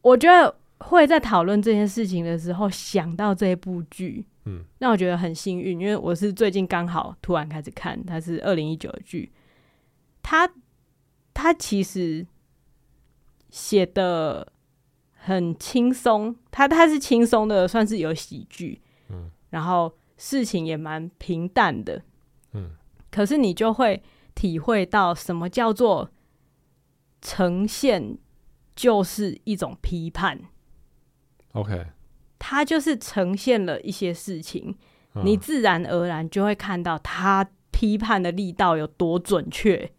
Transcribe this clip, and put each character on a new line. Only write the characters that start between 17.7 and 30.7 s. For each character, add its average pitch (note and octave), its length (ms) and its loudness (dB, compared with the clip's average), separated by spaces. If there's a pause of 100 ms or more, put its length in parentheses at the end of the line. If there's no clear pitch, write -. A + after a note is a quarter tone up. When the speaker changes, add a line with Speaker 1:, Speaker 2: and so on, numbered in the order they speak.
Speaker 1:
是 G#3 120 -4
有 D#3+ 140 -2
喜 - 360 -12
剧。 - 320 -12 (280)
Speaker 2:
嗯。 F2 220 -14 (200)
Speaker 1:
然 D#3+ 120 -6
后 E3+ 320 0 (220)
事 C4+ 260 -2
情 F3 220 -2
也 D#3+ 100 -4
蛮 D#3+ 420 -8
平 E3+ 300 -4
淡 E3 340 0
的。 F2+ 200 -8 (500)
Speaker 2:
嗯。 F#2 200 -12 (380)
Speaker 1:
可 G#3 160 0
是 C#4+ 120 0
你 G#3 160 2
就 A3+ 180 0
会 G#3+ 300 0 (320)
体 E3 240 -2
会 G3+ 260 2
到 F3+ 300 2
什 F3 220 -6
么 E3+ 120 -4
叫 A3+ 240 0
做 G3+ 380 2 (1120)
呈 F#3 460 -2
现 F#3 500 -2 (580)
就 A3 280 2
是 F#3+ 400 -6
一 G#3+ 120 -4
种 D3+ 240 -8
批 E3 300 -6
判。 D#3+ 300 -4 (1120)